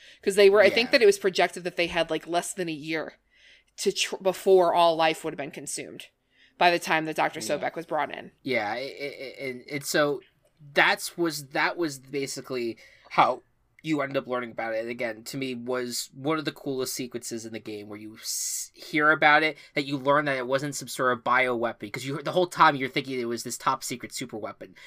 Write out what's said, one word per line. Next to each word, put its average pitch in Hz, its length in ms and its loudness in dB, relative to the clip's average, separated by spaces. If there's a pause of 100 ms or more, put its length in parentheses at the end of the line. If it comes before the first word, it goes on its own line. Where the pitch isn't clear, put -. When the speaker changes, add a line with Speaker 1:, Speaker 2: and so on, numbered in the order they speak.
(220)
Speaker 1:
'Cause 196 120 0
they 202 160 10
were, 208 100 8
I 190 100 8
think 233 180 2
Speaker 2:
Yeah. - 40 -12
Speaker 1:
that 269 100 6
it 214 40 8
was 202 120 6
projected 180 440 0
that 170 140 -8
they 175 100 0
had, 165 240 0
like, 160 160 -4
less 170 260 -2
than 180 160 -6
a 165 40 -4
year 156 460 -8 (580)
to - 160 0
tr-, - 240 -4
before 185 580 4
all 170 220 6
life 160 260 2
would 156 120 -6
have 180 40 -14
been 143 140 -8
consumed 139 540 -12 (500)
by 175 140 6
the 175 80 2
time 160 280 0
that 156 100 -6
Doctor 151 240 -2
Speaker 2:
Yeah. 160 60 -8 (120)
Speaker 1:
Sobek - 160 -4
was 165 120 -10
brought 151 300 -2
in. - 140 -14 (140)
Speaker 2:
Yeah, 110 320 -2
it, 131 160 -8
it, 110 260 -10
it, 131 320 -10
and, 123 200 -12
and 143 140 -6
so 147 360 0 (520)
that's 180 460 2
was, 151 300 -2
that 160 280 -2
was 156 220 -4
basically 131 800 -6 (320)
how 123 320 2 (400)
you 156 180 -2
ended 139 160 -2
up 127 120 -4
learning 123 240 -4
about 113 200 -6
it. 110 80 -2
And 117 80 -6
again, 117 360 -6
to - 120 -10
me, 131 180 -4
was 123 600 -4
one 143 240 -2
of 151 80 -6
the 143 60 -6
coolest 131 420 -6
sequences 120 500 -8
in 113 80 -14
the 113 60 -10
game 107 300 -12
where 104 100 -12
you 107 200 -16
s-, - 540 -8
hear 151 380 0
about 151 320 6
it, 156 160 0 (160)
that 147 100 -2
you 139 140 -4
learn 139 280 2
that 139 120 -2
it 127 80 -6
wasn't 139 300 0
some 131 120 -10
sort 127 240 0
of 120 120 -4
bioweapon, 120 680 0
'cause 123 120 -8
you, 139 180 -6
the 147 100 -6
whole 175 140 2
time 156 300 4
you're 131 120 -2
thinking 131 320 -4
it 120 60 -2
was 117 160 -6
this 120 160 -10
top 131 260 -2
secret - 300 -10
super - 240 -8
weapon. 98 360 -12 (120)